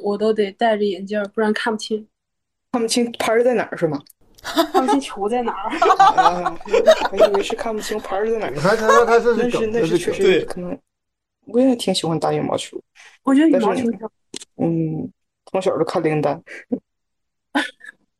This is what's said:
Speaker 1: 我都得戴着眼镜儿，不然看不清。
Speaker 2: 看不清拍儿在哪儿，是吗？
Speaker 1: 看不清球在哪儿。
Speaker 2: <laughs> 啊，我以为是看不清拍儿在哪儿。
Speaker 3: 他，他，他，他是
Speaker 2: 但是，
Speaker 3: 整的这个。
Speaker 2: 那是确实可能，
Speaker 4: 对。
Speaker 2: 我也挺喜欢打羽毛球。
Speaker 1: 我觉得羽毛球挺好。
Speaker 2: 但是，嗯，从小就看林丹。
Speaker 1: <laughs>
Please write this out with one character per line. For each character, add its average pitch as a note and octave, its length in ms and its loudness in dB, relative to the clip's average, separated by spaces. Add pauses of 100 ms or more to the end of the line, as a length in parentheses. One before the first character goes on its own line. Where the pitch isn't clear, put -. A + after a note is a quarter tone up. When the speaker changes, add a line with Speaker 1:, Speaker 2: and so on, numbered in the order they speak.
Speaker 1:
我 G3+ 160 -4
都 G#3+ 140 2
得 G#3 220 -2
戴 A3+ 240 0
着 G#3 60 -2
眼 G3 220 -2
镜 G#3 140 -6
儿， G3+ 100 -4
不 A3+ 120 -4
然 G#3+ 120 4
看 A3+ 200 -4
不 G#3+ 40 -4
清。 G#3+ 300 -6 (640)
Speaker 2:
看 A#3+ 100 -2
不 A3+ 60 0
清 A#3 260 0
拍 - 200 -2
儿 A#3 100 4
在 B3 100 2
哪 G3+ 100 0
儿， - 140 -8
是 E3+ 100 0
吗？ C#3+ 140 -4 (400)
Speaker 1:
看 D#4+ 440 0
不 C#4 60 2
清 C#4+ 100 2
球 G3 260 -6
在 B3 140 -2
哪 A#3 100 -4
儿。 - 180 -8 (220)
Speaker 2:
<laughs> F#4+ 240 6
啊， F4+ 420 0 (540)
我 G4 60 -4
以 G#4 160 4
为 G4 100 0
是 - 120 -6
看 A3+ 200 -6
不 G#3+ 60 -6
清 G#3+ 180 -6
拍 - 160 -8
儿 G#3+ 140 -2
在 A3 100 -2
哪 G3 60 -4
儿。 - 100 -6
Speaker 3:
他， F3 200 2
他， A3 120 0
他， A#3 180 6
他 A#3 140 4
是 A#3 180 2
Speaker 2:
但 A#3+ 120 0
是， A#3 80 -2
Speaker 3:
整 A3 140 -2
的 A3+ 100 0
这 - 0 -
个。 - 0 -
Speaker 2:
那 F3 40 0
是 E3+ 120 0
确 F3 160 -4
实 F#3+ 320 2
可 - 160 -10
能， F3 100 -10
Speaker 4:
对。 - 80 -8 (680)
Speaker 2:
我 G#3+ 140 0
也 C4 160 4
挺 G3 180 -2
喜 F#3 120 -4
欢 D#3+ 120 -2
打 D3+ 140 -2
羽 D3+ 80 -2
毛 - 160 -2
球。 - 260 -10 (420)
Speaker 1:
我 C4+ 120 2
觉 C#4 60 6
得 D#4+ 60 6
羽 C#4+ 100 4
毛 G#3 180 0
球 A#3 140 -2
挺 G3+ 100 -6
好。 A3 100 -10 (480)
Speaker 2:
但 E3 120 -2
是， - 20 0
嗯， D#3+ 400 -4 (340)
从 F#3+ 160 -4
小 F#3 160 0
就 D3+ 60 0
看 F3 180 -2
林 D#3 200 0
丹。 D3 260 -2
Speaker 1:
<laughs> - 60 -20 (1700)